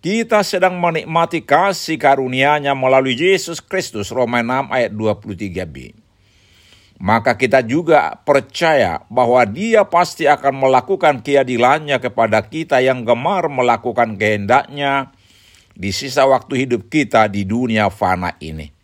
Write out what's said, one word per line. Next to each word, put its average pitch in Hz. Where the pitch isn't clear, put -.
Kita 214
sedang 180
menikmati 165
kasih 170
karunia-Nya 139
melalui 131
Yesus 170
Kristus, 117
Roma 120
enam 127
ayat 120
dua 107
puluh 107
tiga 92
B. 71
Maka 110
kita 123
juga 147
percaya 139
bahwa 123
Dia 208
pasti 170
akan 139
melakukan 135
keadilannya 139
kepada 110
kita 147
yang 127
gemar 143
melakukan 120
kehendak-Nya 127
di 92
sisa 135
waktu 131
hidup 120
kita 120
di 101
dunia 110
fana 90
ini. 78